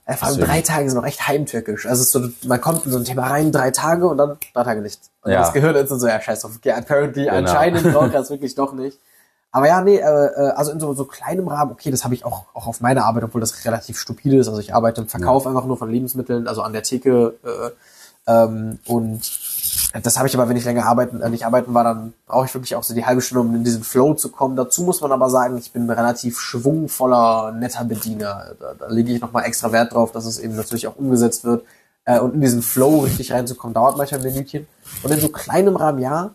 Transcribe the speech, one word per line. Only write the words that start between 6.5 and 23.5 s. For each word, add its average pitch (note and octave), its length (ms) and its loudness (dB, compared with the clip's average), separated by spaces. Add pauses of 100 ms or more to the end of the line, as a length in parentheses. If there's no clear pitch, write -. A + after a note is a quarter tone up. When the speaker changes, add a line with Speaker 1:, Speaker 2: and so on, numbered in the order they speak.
Speaker 1:
okay, B2 160 -2
apparently, C#3 520 0
Speaker 2:
Genau. C#3 120 0
Speaker 1:
anscheinend E3 560 4
braucht C#3+ 140 6
Speaker 2:
<laughs> A2 80 0
Speaker 1:
er C#3+ 60 4
das B2+ 100 -8
wirklich C#3 240 -6
doch C#3 180 -2
nicht." C3+ 260 -10 (520)
Aber C3+ 180 2
ja, F#3 140 6
nee, G3+ 140 6
äh, - 60 4
äh, C#3+ 500 4
also D3 200 -2
in D#3 80 -6
so, D3 140 -2
so C3+ 100 -4
kleinem F3 420 -6
Rahmen, D3 260 -2
okay, - 180 -8
das B2+ 140 -2
hab B2 80 0
ich - 120 -4
auch, - 200 -8 (100)
auch A#2 120 -10
auf A#2 140 -8
meiner B2 240 2
Arbeit, A2+ 200 0
obwohl A#2 180 -4
das - 240 -6
relativ A2+ 320 -4
stupide C3+ 400 2
ist. A#2+ 100 6
Also G#2+ 120 -4
ich - 140 -8
arbeite A2+ 280 2
im G#2+ 60 -10
Verkauf B2+ 360 0
Speaker 2:
Ja. - 60 -4
Speaker 1:
einfach C3 160 -2
nur B2+ 100 -2
von A2+ 140 -6
Lebensmitteln, B2 580 -2
also G#2 140 -4
an A2 100 -6
der G#2+ 100 -4
Theke, A#2+ 520 2 (100)
äh, G#2+ 260 -6 (600)
ähm, A2 560 2
und A2+ 340 -2 (800)
das A#2 180 -2
hab C3 80 2
ich C3+ 80 0
aber, B2+ 140 4
wenn A#2+ 80 2
ich A#2 80 -2
länger A#2+ 220 0
arbeiten, A#2+ 340 2
äh, A#2 80 -2
nicht A#2 160 -4
arbeiten B2 300 0
war, A#2 100 4
dann A2+ 300 -2 (120)
brauche B2+ 200 2
ich - 80 -8
wirklich C3 220 -6
auch A#2 60 -4
so A#2 120 -6
die A2+ 100 -2
halbe B2+ 160 2
Stunde, B2 260 0
um A#2 80 0